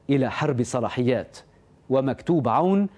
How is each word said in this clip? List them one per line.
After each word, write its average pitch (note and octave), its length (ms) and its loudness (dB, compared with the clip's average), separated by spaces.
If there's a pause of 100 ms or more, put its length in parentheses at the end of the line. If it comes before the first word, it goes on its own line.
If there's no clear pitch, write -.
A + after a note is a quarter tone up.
إلى C3+ 220 2
حرب C#3 320 -2
صلاحيات، A#2 760 -2 (520)
ومكتوب C3+ 580 0
عون F#3 400 2 (100)